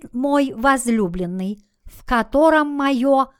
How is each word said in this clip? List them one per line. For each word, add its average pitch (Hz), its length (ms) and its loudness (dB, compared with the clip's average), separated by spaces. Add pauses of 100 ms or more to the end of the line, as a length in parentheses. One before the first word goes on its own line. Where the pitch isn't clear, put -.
(120)
мой 277 420 0
возлюбленный, 208 1120 -2 (200)
в - 220 -20
котором 294 640 2
моё 277 580 0 (120)